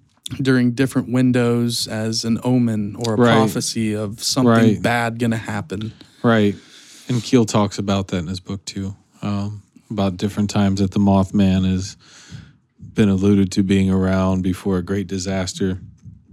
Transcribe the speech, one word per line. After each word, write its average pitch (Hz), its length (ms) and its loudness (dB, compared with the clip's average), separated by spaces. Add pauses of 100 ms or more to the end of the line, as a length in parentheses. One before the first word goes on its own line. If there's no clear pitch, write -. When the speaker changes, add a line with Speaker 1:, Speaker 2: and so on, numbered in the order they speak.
(420)
Speaker 1:
during 127 300 2
different 127 380 -2
windows 120 760 0
as 110 380 -4
an 113 180 0
omen 113 540 0
or 117 160 -2
a 104 40 -2
Speaker 2:
Right. 120 180 6
Speaker 1:
prophecy 110 580 0
of 104 300 -6
something 127 280 2
Speaker 2:
Right. 110 300 4
Speaker 1:
bad 117 380 -2
gonna 113 180 0
happen. 107 560 -8 (300)
Speaker 2:
Right. 107 320 4 (520)
And 123 140 -2
Keel 120 240 2
talks 104 320 0
about 98 320 -2
that 95 80 -4
in 82 100 -4
his 92 120 -8
book 95 260 -12
too, 98 300 -8 (260)
um, 101 400 -6 (300)
about 98 260 -2
different 104 320 -2
times 98 300 2
that 95 120 0
the 104 80 -2
Mothman 95 680 2
has 92 280 -4 (1000)
been 104 140 4
alluded 98 420 2
to 101 120 0
being 95 260 2
around 95 520 2
before 92 360 -2
a 87 60 -2
great 98 240 -4
disaster. 95 720 -4 (540)